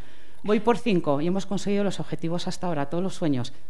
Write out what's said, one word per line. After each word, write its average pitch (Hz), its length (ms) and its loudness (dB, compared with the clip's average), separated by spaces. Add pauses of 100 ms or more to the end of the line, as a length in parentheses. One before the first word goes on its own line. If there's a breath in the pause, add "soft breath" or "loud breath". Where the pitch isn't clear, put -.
(420 loud breath)
Voy 214 180 2
por 226 180 4
cinco 151 440 2
y 165 60 2
hemos 196 180 0
conseguido 202 380 0
los 190 160 0
objetivos 170 480 -2
hasta 180 200 -2
ahora, 143 220 0
todos 175 140 0
los 190 100 -2
sueños. 135 400 0 (160 soft breath)